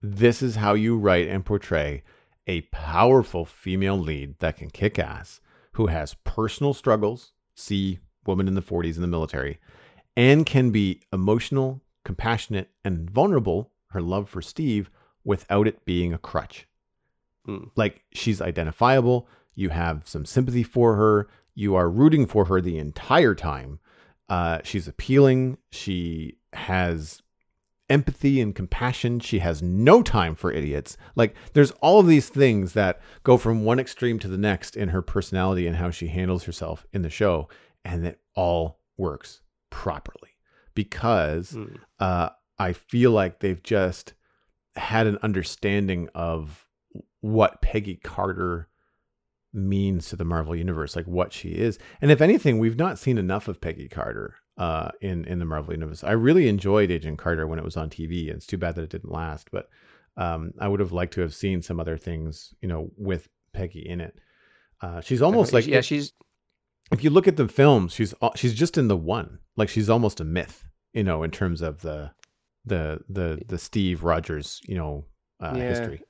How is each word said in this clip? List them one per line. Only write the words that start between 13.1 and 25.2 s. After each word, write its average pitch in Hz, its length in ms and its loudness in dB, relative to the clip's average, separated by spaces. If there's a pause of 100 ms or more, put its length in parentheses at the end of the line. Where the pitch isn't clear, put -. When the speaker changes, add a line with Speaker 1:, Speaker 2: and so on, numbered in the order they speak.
Speaker 1:
vulnerable, 117 600 0 (180)
her 98 120 -6
love 92 300 -4
for 92 100 -10
Steve, 107 500 -4 (340)
without 101 420 0
it - 180 -4
being 87 300 0
a 82 40 -6
crutch." - 480 -10 (800)
Speaker 2:
Mm. 98 300 -10
Speaker 1:
Like, 107 260 -2 (100)
she's 104 300 -2
identifiable. 117 880 2 (260)
You 95 160 -2
have 80 380 -4
some 76 160 -8
sympathy 123 380 0
for 117 340 4
her. 104 320 4 (260)
You 101 200 0
are 90 160 4
rooting 139 360 6
for 104 200 4
her 92 140 2
the 85 180 -2
entire 101 560 2
time. 71 460 -8 (480)
Uh, 85 340 0
she's 90 240 -6
appealing. 131 720 4 (140)